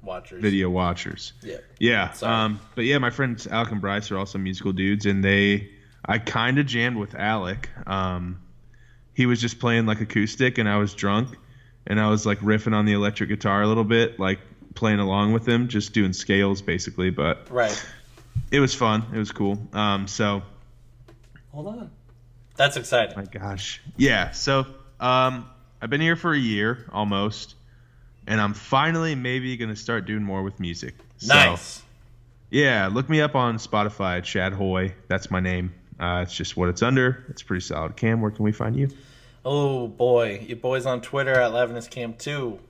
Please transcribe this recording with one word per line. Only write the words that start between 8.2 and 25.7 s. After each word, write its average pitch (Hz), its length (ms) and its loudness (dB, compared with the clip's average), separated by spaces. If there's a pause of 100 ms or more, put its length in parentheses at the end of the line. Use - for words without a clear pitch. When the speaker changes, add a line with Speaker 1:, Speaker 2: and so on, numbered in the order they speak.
Speaker 2:
he 127 140 2
was 120 120 2
just 117 200 -4
playing, 117 260 2
like, 110 160 0
acoustic, 113 560 0
and 110 100 2
I 104 100 2
was 101 180 0
drunk, 104 420 0 (500)
and 104 140 0
I 107 80 4
was, 107 160 2
like, 101 140 0
riffing 107 340 2
on 107 120 4
the 104 80 4
electric 101 360 0
guitar 104 320 2
a 104 60 4
little 110 180 4
bit, 113 340 2
like, 95 200 0 (340)
playing 107 260 2
along 101 340 2
with 113 140 0
him, 120 200 2
just 107 260 -2
doing 98 200 4
scales 98 480 2
basically. 92 500 -2
But 78 400 -2
Speaker 1:
Right. 120 340 0 (680)
Speaker 2:
it 139 100 4
was 131 120 4
fun. 110 300 2 (100)
It 113 60 -4
was 104 120 -4
cool. 104 300 -2 (120)
Um, 101 340 0
so 101 340 -2 (1120)
Speaker 1:
Hold 147 160 -12
on. 214 240 -14 (640)
That's 139 220 2
exciting. 117 400 0
Speaker 2:
My 98 80 -8
gosh. 95 560 -10 (160)
Yeah. 110 340 4
So, 135 340 0 (360)
um, 127 480 2 (320)